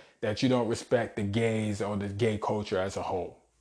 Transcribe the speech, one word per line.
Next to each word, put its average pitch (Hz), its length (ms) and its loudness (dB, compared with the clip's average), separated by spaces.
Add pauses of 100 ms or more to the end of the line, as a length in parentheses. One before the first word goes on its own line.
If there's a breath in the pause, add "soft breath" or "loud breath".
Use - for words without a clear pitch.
(220 soft breath)
that 107 200 -2
you 131 80 4
don't 123 180 4
respect 113 500 0
the 107 60 -2
gays 107 600 0
or 104 140 -2
the 101 100 -4
gay 104 320 0
culture 104 400 0
as 95 180 -2
a 90 60 -4
whole. 90 340 -6 (240)